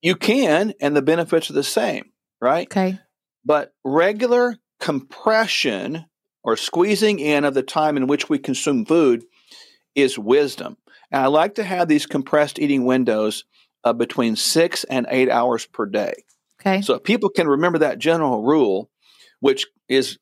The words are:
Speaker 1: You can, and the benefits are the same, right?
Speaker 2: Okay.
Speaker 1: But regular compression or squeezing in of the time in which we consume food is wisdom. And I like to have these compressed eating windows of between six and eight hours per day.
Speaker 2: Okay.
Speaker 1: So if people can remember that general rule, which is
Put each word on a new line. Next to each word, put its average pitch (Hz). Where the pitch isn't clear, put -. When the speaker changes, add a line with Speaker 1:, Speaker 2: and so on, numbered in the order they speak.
Speaker 1:
You 175
can, 202
and 143
the 143
benefits 165
are 147
the 147
same, -
right? 143
Speaker 2:
Okay. 190
Speaker 1:
But 147
regular 214
compression 156
or 113
squeezing 202
in 147
of 139
the 135
time 151
in 131
which 143
we 147
consume 131
food 135
is 135
wisdom. 127
And 135
I 131
like 156
to 220
have 180
these 147
compressed 147
eating 139
windows 113
of 120
between 117
six -
and 123
eight 131
hours 120
per -
day. 101
Speaker 2:
Okay. 190
Speaker 1:
So 202
if -
people 208
can 170
remember 160
that 143
general 147
rule, 113
which 135
is 131